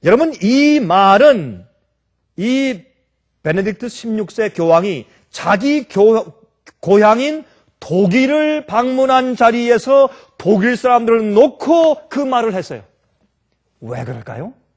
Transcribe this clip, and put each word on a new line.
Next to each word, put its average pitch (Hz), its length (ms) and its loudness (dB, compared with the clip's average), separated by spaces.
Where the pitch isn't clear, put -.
여러분, 277 380 2
이 285 380 2
말은 196 840 2
이 247 440 -2
베네딕트 196 460 -4
십육 214 420 -8
세 214 180 -4
교황이 165 560 -2
자기 262 580 -2
교-, 214 460 0
고향인 226 680 2
독일을 262 840 0
방문한 254 720 0
자리에서 240 760 2
독일 214 400 0
사람들을 226 560 0
놓고 302 760 0
그 262 100 -6
말을 240 340 -2
했어요. 139 300 -10
왜 123 220 -12
그럴까요? 123 500 -14